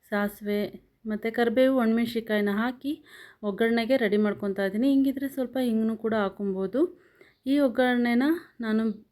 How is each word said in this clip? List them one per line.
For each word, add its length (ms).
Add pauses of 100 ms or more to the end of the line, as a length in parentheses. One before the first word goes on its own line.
(100)
ಸಾಸಿವೆ 500 (480)
ಮತ್ತು 260
ಕರಿಬೇವು, 480
ಒಣಮೆಣ್ಸಿನ್ಕಾಯಿನ 720
ಹಾಕಿ 340 (560)
ಒಗ್ಗರಣೆಗೆ 540
ರೆಡಿ 240
ಮಾಡ್ಕೊತಾ 440
ಇದ್ದೀನಿ. 240
ಹಿಂಗಿದ್ರೆ 420
ಸ್ವಲ್ಪ 200 (120)
ಹಿಂಗನ್ನೂ 360
ಕೂಡ 100 (100)
ಹಾಕೊಬೋದು. 580 (720)
ಈ 20 (140)
ಒಗ್ಗರಣೆನ 580 (400)
ನಾನು 180 (280)